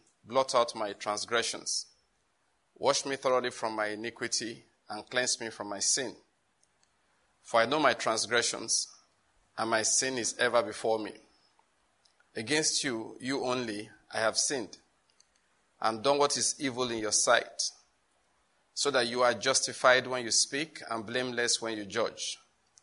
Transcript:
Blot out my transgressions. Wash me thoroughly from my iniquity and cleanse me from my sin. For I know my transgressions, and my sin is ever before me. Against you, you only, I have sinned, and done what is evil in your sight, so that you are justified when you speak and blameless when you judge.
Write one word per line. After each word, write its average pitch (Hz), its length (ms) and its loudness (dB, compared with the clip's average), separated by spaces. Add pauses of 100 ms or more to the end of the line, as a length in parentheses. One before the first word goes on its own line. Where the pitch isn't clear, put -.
(260)
Blot 131 300 0
out 117 200 4
my 107 160 -4
transgressions. - 920 -4 (880)
Wash 139 300 2
me 135 100 -4
thoroughly 127 340 2
from 110 280 -4
my 107 100 0
iniquity 113 800 -6 (240)
and 104 200 -12
cleanse 127 300 0
me 113 100 -6
from 104 200 -8
my 98 100 -6
sin. 110 340 0 (1300)
For 117 180 4
I 117 40 4
know 147 140 0
my 131 140 6
transgressions, 113 960 0 (680)
and 113 120 -2
my 110 140 2
sin 131 340 0
is 107 200 -4
ever 120 240 4
before 110 380 -2
me. 101 140 -8 (1200)
Against 147 480 0
you, 113 380 -6
you 127 240 -2
only, 113 440 -2 (240)
I 110 60 -4
have 110 180 2
sinned, 127 420 -2 (1000)
and 113 240 -2
done 143 140 4
what 143 180 4
is 117 240 0
evil 127 320 -2
in 117 60 -2
your 107 160 -2
sight, - 580 2 (1000)
so - 180 0
that 123 160 4
you 120 140 0
are 120 120 6
justified 127 760 4
when 123 180 -4
you 107 60 -4
speak - 580 -2
and 113 160 -4
blameless 120 560 -2
when 113 160 -4
you 104 80 -8
judge. - 520 -4 (460)